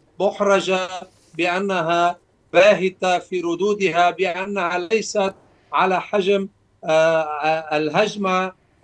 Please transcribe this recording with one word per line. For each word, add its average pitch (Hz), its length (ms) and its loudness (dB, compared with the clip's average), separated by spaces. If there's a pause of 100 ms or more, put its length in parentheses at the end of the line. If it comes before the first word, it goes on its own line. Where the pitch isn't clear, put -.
(200)
محرجة، 185 680 0 (460)
بأنها 175 800 0 (360)
باهتة 185 680 4
في 180 220 -6
ردودها، 175 720 0
بأنها 180 680 -4
ليست 196 560 -2 (380)
على 175 280 2
حجم، 196 480 -2 (360)
آه، 160 380 2
آه، 151 540 -4
الهجمة 185 760 -2 (320)